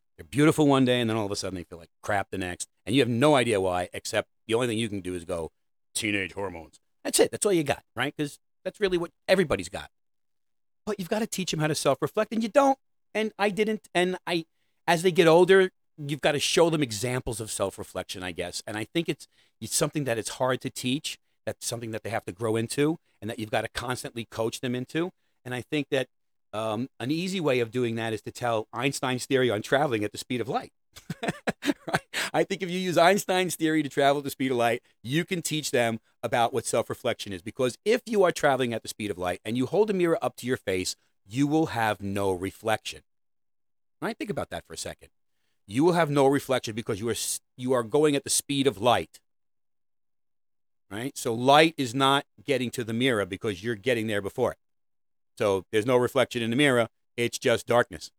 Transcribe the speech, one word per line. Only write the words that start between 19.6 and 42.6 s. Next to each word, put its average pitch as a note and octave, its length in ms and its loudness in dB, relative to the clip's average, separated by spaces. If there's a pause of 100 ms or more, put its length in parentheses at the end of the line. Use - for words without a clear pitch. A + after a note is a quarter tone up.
it's A2 140 -6
something D3+ 300 0
that A#2 140 0
it's G#2 120 -6
hard B2+ 320 -2
to C3 80 -8
teach. - 480 -6 (260)
That's - 220 -10
something A#2 260 -8
that A2 100 -8
they G2+ 80 -8
have G#2+ 140 -4
to G#2+ 80 -8
grow A2 240 -2
into C#3+ 420 0 (220)
and G#2 100 -8
that A#2 80 -10
you've A2 120 -8
gotta A2+ 180 -2
constantly A#2+ 560 -8
coach A2+ 360 -4
them B2 140 -4
into. D#3 360 -4 (340)
And B2+ 100 -10
I B2 80 -8
think D3 280 -4
that, C3 180 0 (440)
um, A2 360 -4 (100)
an A#2 120 -6
easy F#3 300 -4
way C3+ 200 2
of A2+ 100 -2
doing A#2 260 -2
that A2+ 160 -4
is G#2+ 100 -6
to - 80 -12
tell A#2 420 -2
Einstein's B2+ 540 -4
theory B2+ 240 2
on G#2+ 120 -2
traveling C3+ 420 0
at G#2 80 -6
the - 60 -12
speed B2 220 -6
of G#2+ 80 -6
light. G#3+ 240 -6 (500)
<laughs> - 100 -2 (560)
Right? - 120 -2 (340)
I D3+ 80 2
think F3+ 200 -4
if F3+ 80 -6
you F3+ 100 -4
use F3+ 180 0
Einstein's F#3 560 2
theory D#3 300 0
to C#3 40 -8
travel C#3+ 300 2
at C#3+ 60 -6
the C#3 60 -6
speed C3 200 -2
of B2+ 60 0
light, A#2 260 0 (220)
you D3 200 0
can E3+ 160 -4
teach D3+ 300 -4
them A#2 300 0 (220)
about A#2+ 300 0
what A#2+ 140 -2
self-reflection A2+ 640 -4
is. F2+ 100 -8
Because B2 420 -4
if G#3+ 220 2
you G#3+ 180 2
are E3+ 80 4
traveling C3 420 2
at A2 80 -6
the - 60 -12
speed G#2 220 -6
of E2+ 80 -6
light F2+ 260 -4
and A2 120 -4
you B2+ 100 0
hold G3+ 240 2
a G3+ 40 0
mirror E3+ 260 2
up B2 180 -4
to - 80 -14
your B2+ 100 0
face, F#2 400 -4 (320)
you B2+ 180 0
will D#3 200 2
have A2 340 -2
no G2 320 -2
reflection. F#2+ 720 -4 (960)